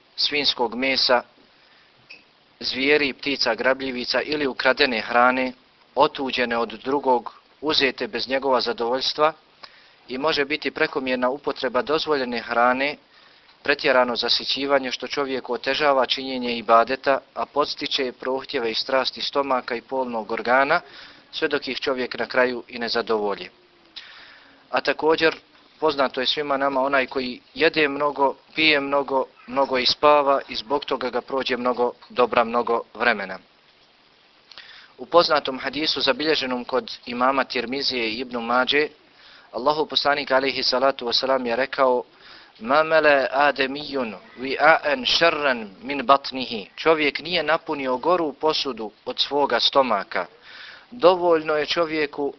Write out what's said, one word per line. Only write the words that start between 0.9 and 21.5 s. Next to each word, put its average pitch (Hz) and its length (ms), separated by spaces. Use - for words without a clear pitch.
zvijeri, 139 540
ptica 127 420
grabljivica 127 680
ili 147 260
ukradene 127 540
hrane, 127 520
otuđene 127 640
od 117 120
drugog, 131 640
uzete 135 460
bez 110 200
njegova 131 340
zadovoljstva, 120 720
i 123 100
može 147 280
biti 143 260
prekomjerna 127 580
upotreba 131 520
dozvoljene 135 580
hrane, 123 560
pretjerano 127 520
zasićivanje 131 760
što 123 160
čovjeku 131 460
otežava 135 520
činjenje 127 520
ibadeta, 117 640
a 113 120
podstiče 143 680
prohtjeve 131 600
i 110 40
strasti 127 460
stomaka 131 540
i 113 60
polnog 120 500
organa, 131 500
sve - 160
dok 147 200